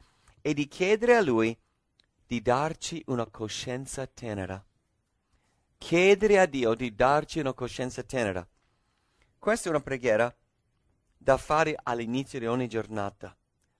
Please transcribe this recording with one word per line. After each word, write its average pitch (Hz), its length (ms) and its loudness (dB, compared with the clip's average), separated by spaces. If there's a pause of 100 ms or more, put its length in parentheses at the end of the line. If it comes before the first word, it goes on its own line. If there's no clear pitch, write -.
(400)
è 151 120 0
di 143 140 -2
chiedere 220 480 2
a 233 60 6
Lui 113 360 2 (720)
di 120 160 -4
darci 151 640 -2
una 120 200 -4
coscienza 127 800 -10
tenera. 98 540 -8 (1160)
Chiedere 196 640 4
a 185 60 6
Dio 123 280 2
di 117 180 -6
darci 139 460 2
una 135 140 -2
coscienza 123 500 -8
tenera. 101 440 -4 (920)
Questa 214 300 -2
è - 20 0
una 147 100 2
preghiera 120 560 0 (800)
da - 200 2
fare 156 460 0
all'inizio 123 560 -4
di 113 80 -6
ogni 123 220 -2
giornata, 107 680 -8 (440)